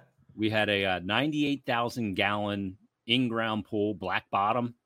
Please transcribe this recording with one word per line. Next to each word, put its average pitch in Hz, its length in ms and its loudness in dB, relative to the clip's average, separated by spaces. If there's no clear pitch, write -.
We 107 140 0
had 107 220 2
a, 98 160 2
uh, 92 140 0
ninety-eight 139 680 0
thousand 117 480 -2
gallon 101 640 0
in-ground 113 600 0
pool, 107 280 0
black 92 360 -4
bottom, 117 440 0